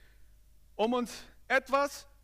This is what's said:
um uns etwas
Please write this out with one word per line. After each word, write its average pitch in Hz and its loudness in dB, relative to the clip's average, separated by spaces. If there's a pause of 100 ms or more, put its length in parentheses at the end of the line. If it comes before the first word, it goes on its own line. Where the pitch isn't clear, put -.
(760)
um 226 0
uns 247 -4 (240)
etwas 269 0 (160)